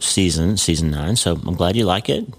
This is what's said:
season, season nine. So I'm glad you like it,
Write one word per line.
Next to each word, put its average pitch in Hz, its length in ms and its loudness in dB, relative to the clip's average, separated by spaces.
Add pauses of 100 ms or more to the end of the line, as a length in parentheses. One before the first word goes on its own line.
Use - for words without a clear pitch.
season, 90 580 2
season 80 320 0
nine. 76 260 -2
So 82 300 0
I'm 87 80 -2
glad 90 220 0
you 113 100 2
like 95 240 0
it, 226 160 -2 (120)